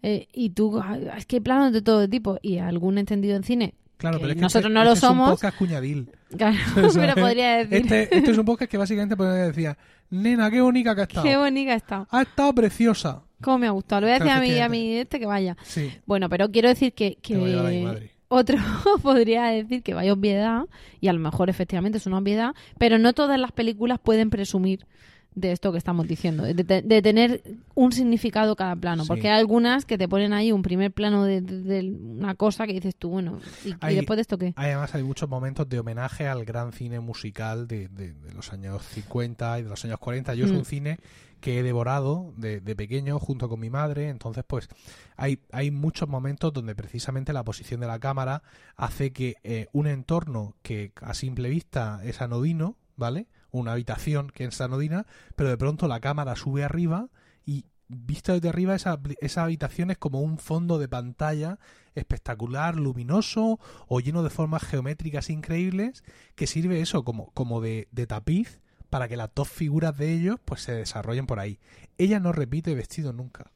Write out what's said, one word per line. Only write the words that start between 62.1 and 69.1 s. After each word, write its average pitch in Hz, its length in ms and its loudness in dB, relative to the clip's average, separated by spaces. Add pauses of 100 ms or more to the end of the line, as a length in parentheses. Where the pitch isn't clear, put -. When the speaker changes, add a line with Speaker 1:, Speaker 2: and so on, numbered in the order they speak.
Speaker 2:
luminoso 160 840 -2 (280)
o 127 120 0
lleno 151 240 -2
de 151 60 -2
formas 156 340 -4
geométricas 143 640 -6
increíbles 180 720 -4 (320)
que 135 120 -6
sirve 170 340 -2
eso 165 220 -2
como, 113 300 -8
como 117 280 -4
de, 113 300 -6
de 120 160 -6
tapiz 151 520 -2 (300)
para 127 180 -4
que 120 100 -8